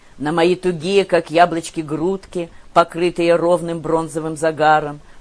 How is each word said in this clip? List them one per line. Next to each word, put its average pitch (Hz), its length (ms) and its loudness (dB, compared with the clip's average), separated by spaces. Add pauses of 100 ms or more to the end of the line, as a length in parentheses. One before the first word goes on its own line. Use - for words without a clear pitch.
(180)
На 147 140 -6
мои 170 240 2
тугие, 180 500 0
как 170 260 -2
яблочки, 165 500 0
грудки, 170 680 -6 (240)
покрытые 170 640 2
ровным 170 440 0
бронзовым 160 560 -4
загаром, 151 640 0 (220)